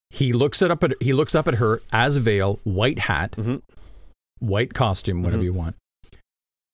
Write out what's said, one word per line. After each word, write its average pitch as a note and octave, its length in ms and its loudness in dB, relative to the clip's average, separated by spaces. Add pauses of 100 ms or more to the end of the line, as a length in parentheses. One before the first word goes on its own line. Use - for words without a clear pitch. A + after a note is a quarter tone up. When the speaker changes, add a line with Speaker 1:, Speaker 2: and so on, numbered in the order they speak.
(100)
Speaker 1:
he B2+ 220 0
looks A#2+ 300 2
it F3 80 4
up E3 120 0
at, D3 180 0
he C3+ 120 0
looks A#2+ 220 0
up D#3 120 2
at D3+ 100 0
her A2+ 240 2 (120)
as C3 240 2
Veil, G#2 480 2
white G#2+ 360 0
hat, F#2 320 -2
Speaker 2:
Mm-hmm. A2+ 240 -4 (840)
Speaker 1:
white G#2+ 320 -2
costume, F#2+ 500 0
whatever F2 200 0
Speaker 2:
Mm-hmm. - 20 0
Speaker 1:
you F2+ 80 -2
want, E2 240 -4 (960)